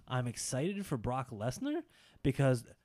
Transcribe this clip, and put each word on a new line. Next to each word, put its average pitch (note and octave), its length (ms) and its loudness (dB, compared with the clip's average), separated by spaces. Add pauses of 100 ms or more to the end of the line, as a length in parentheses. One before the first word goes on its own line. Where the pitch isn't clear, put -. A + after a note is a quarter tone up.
I'm B2+ 180 0
excited E3 600 -2
for C#3+ 100 -2
Brock B2 340 -2
Lesnar F#3 520 -2 (400)
because C3 420 4 (200)